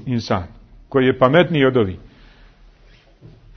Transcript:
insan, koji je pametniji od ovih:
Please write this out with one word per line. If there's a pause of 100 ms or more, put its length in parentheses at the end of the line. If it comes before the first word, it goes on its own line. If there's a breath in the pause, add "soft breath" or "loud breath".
insan, (440)
koji
je
pametniji
od
ovih: (1600)